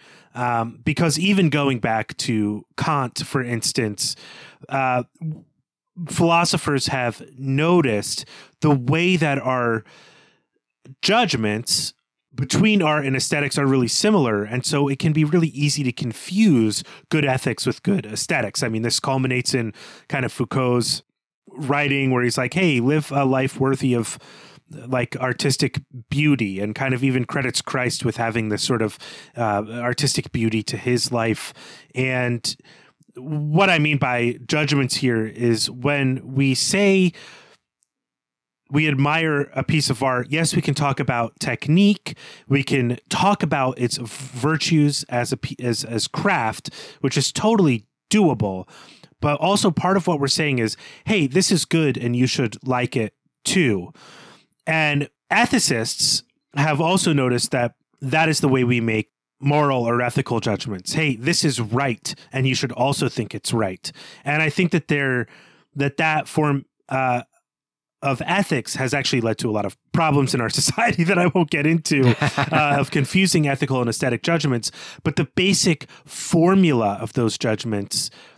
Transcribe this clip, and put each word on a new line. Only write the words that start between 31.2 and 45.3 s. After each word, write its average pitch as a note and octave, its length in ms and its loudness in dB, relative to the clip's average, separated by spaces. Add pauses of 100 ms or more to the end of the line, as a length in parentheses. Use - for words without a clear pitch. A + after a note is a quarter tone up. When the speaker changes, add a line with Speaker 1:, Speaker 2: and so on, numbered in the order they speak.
Speaker 1:
And B2+ 600 -2 (640)
what D3+ 520 2
I E3+ 80 4
mean D3+ 200 2
by B2 480 0
judgments C#3+ 500 0
here A#2 300 0
is A#2 440 0
when C3 540 0
we C3+ 300 0
say F#3+ 580 2 (1600)
we D3+ 160 2
admire D3 680 2
a C3 100 -2
piece D3 240 0
of C3+ 140 -2
art, B2+ 280 0
yes, D#3+ 240 0
we E3 60 2
can C#3+ 140 0
talk C#3 260 0
about A#2+ 400 -2
technique, F3 800 0 (300)
we C3+ 140 2
can B2 360 -2 (100)
talk G3 340 2
about C3+ 360 0
its B2 180 0
v-, B2 100 -8
virtues C#3+ 1040 0
as B2 240 -2